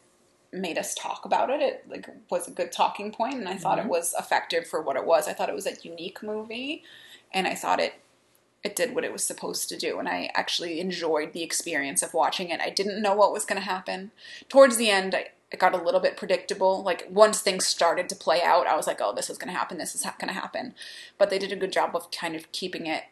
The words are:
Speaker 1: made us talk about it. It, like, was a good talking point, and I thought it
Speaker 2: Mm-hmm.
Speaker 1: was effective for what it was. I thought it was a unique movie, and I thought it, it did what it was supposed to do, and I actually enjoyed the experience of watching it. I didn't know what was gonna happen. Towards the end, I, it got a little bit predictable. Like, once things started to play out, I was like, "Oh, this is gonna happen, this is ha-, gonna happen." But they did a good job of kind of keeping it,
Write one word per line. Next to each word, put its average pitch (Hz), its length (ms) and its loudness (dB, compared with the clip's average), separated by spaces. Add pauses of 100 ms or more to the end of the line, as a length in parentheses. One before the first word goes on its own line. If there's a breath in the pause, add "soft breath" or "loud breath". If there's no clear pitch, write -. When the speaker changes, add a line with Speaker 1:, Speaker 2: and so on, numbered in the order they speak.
(520)
Speaker 1:
made 180 260 -6
us - 180 -2
talk - 280 -2
about 208 260 2
it. 294 120 0
It, - 280 0
like, - 200 -12 (200)
was 180 180 0
a - 40 -14
good 175 220 -4
talking 202 400 2
point, 254 220 -2
and 214 120 -6
I 185 80 -6
thought 190 220 2
it - 60 0
Speaker 2:
Mm-hmm. - 80 -2
Speaker 1:
was 170 280 0
effective 170 480 0
for 160 140 -4
what 170 160 -2
it - 80 -2
was. 165 240 4
I - 40 -2
thought 190 140 -2
it - 80 -4
was - 120 -6
a 160 140 -4
unique 170 400 -12
movie, 226 640 -8 (500 soft breath)
and 185 140 0
I 175 80 -2
thought 180 240 0
it, - 220 -2 (640)
it 202 100 -6
did 170 200 0
what 160 100 0
it 107 80 -6
was - 100 -6
supposed 180 460 -6
to 170 80 -8
do, 135 200 -2
and 139 120 -4
I 180 240 -2
actually 170 480 -2
enjoyed 160 500 -2
the 170 120 -8
experience 147 600 -2
of 165 100 -6
watching 170 360 0
it. 160 100 -4
I - 100 -2
didn't 196 320 -2
know 208 140 2
what 202 160 8
was 208 140 -2
gonna 196 160 -2
happen. 190 500 -6 (380 loud breath)
Towards 262 260 10
the 226 140 2
end, 190 260 2
I, - 120 -2 (220)
it - 100 -10
got 185 140 6
a 180 80 0
little 175 200 4
bit 180 160 2
predictable. 190 640 0
Like, 180 260 -2
once 202 300 8
things 190 260 0
started 175 440 2
to 196 80 -6
play 175 260 2
out, 170 240 6
I 156 80 4
was - 100 0
like, 170 140 -2
"Oh, 104 140 0
this - 160 -4
is - 80 -10
gonna - 160 -8
happen, 180 240 -4
this - 180 -8
is - 80 -4
ha-, 196 160 -6
gonna - 140 -4
happen." - 400 -6 (440 loud breath)
But 202 120 2
they 190 100 -2
did 196 140 -6
a - 20 -4
good 190 160 -4
job 165 240 -2
of - 160 -8
kind 165 240 -8
of 160 160 -14
keeping 180 340 -8
it, 156 260 -4